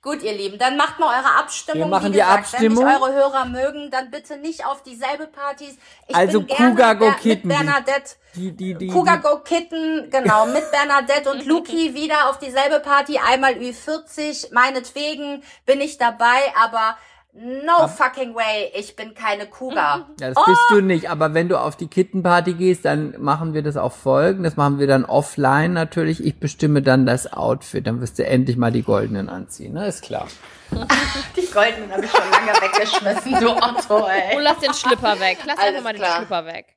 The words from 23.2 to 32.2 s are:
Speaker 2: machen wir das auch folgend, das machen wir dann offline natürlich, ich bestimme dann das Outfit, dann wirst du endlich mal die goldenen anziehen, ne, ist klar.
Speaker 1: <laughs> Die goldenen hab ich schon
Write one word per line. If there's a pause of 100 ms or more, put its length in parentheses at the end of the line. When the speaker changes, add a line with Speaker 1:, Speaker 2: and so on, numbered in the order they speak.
Speaker 2:
machen
wir
das
auch
folgend,
das
machen
wir
dann
offline
natürlich,
ich
bestimme
dann
das
Outfit,
dann
wirst
du
endlich
mal
die
goldenen
anziehen,
ne,
ist
klar. (440)
Speaker 1:
<laughs>
Die
goldenen
hab
ich
schon